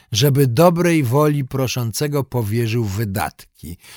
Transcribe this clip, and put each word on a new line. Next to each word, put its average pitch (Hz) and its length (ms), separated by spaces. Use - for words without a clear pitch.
żeby 139 360
dobrej 165 560
woli 143 420
proszącego 131 760
powierzył 117 640
wydatki, 95 920